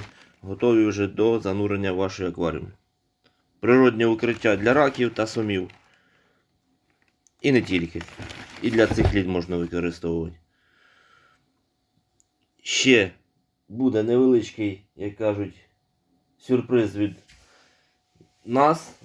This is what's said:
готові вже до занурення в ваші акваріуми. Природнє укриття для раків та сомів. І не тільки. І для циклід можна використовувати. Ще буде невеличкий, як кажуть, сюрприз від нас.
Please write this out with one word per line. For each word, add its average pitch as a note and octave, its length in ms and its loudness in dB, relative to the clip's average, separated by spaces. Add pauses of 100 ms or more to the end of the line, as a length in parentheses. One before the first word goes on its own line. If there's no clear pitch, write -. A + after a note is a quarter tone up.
(400)
готові G#2+ 460 2
вже G2+ 200 -2
до A2 340 0
занурення G2 520 -2
в F#2 40 -2
ваші F#2+ 280 -4
акваріуми. E2+ 460 -6 (880)
Природнє A#2 460 4
укриття A2+ 500 0
для A2 180 2
раків C3+ 400 0
та A2 120 -2
сомів. G2+ 420 -4 (1800)
І C#3+ 60 4
не A#2+ 100 4
тільки. E2 400 -4 (600)
І A#2 80 -2
для A2+ 160 4
циклід F#2+ 420 0
можна F2 280 -4
використовувати. E2+ 800 -6 (2250)
Ще A2+ 480 4 (580)
буде A2 340 0
невеличкий, A2+ 800 0 (140)
як G2 200 -10
кажуть, G2+ 380 -4 (840)
сюрприз A#2+ 580 -2
від G2+ 200 -4 (1300)
нас. C#3+ 600 0